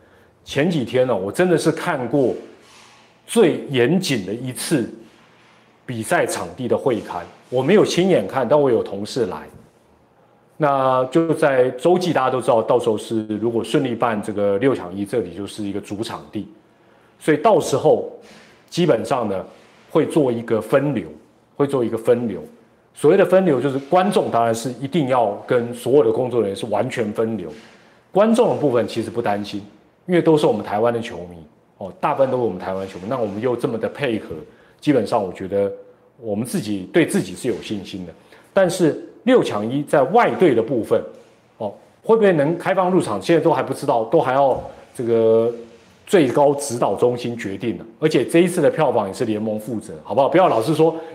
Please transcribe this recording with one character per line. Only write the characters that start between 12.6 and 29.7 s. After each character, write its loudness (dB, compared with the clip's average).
到 2
时 0
候 0
是 -4
如 -2
果 0
顺 0
利 -2
办 -2
这 -8
个 0
六 2
抢 -6
一， -6
这 -2
里 -6
就 -8
是 -12
一 -6
个 -8
主 -10
场 -8
地， -8
所 0
以 4
到 4
时 -2
候 2
基 -2
本 2
上 -4
呢， -6
会 2
做 2
一 -4
个 -2
分 0
流， -6
会 0
做 0
一 -4
个 -4
分 2
流。 -6
所 4
谓 6
的 6
分 4
流， 2
就 0
是 -2
观 2
众 0
当 2
然 2
是 -6
一 -8
定 -2
要 2
跟 0
所 0
有 6
的 2
工 -2
作 2
人 0
员 -6
是 -8
完 -2
全 -4
分 -2
流。 -10
观 4
众 4
的 0
部 2
分 2
其 -6
实 -6
不 -4
担 -2
心， -10